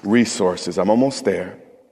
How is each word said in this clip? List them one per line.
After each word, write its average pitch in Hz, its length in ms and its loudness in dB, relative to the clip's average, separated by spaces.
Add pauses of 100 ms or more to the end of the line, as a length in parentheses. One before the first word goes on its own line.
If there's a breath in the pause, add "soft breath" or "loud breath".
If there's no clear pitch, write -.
resources. 95 760 0
I'm 95 120 0
almost 131 340 0
there. 92 360 -4 (320)